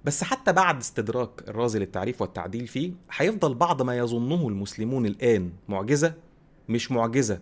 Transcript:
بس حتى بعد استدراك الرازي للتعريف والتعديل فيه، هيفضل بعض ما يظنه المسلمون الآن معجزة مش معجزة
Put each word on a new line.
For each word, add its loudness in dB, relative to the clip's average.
بس -2
حتى 0
بعد 4
استدراك -4
الرازي 0
للتعريف -4
والتعديل -6
فيه، -4
هيفضل 0
بعض 2
ما 0
يظنه 0
المسلمون -2
الآن 2
معجزة 2
مش -2
معجزة 2